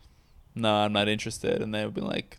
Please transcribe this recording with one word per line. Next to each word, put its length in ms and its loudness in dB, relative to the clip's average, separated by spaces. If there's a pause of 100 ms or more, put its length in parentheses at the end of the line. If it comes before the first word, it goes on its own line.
(540)
"No, 200 2
I'm 180 4
not 160 2
interested." 540 -2
And 100 -6
they 120 -2
would 100 -6
be 80 -4
like, 360 -6